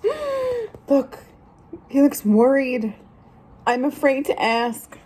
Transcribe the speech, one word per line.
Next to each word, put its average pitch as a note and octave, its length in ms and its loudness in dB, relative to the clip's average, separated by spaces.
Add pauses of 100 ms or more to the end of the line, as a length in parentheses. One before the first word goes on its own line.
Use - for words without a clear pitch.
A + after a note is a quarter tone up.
<gasps> B4+ 840 -6
Look, C4+ 300 0 (680)
he C#4 140 2
looks C#4+ 220 2
worried. A#3+ 680 2 (720)
I'm B3 180 0
afraid C#4+ 420 0
to - 160 -4
ask. A3+ 640 -4